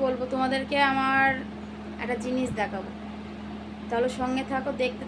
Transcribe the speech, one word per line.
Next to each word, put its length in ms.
বলবো 200
তোমাদেরকে, 440
আমার 360
একটা 120
জিনিস 240
দেখাবো, 280
তাহলে 200
সঙ্গে 320
থাকো, 180
দেখতে 240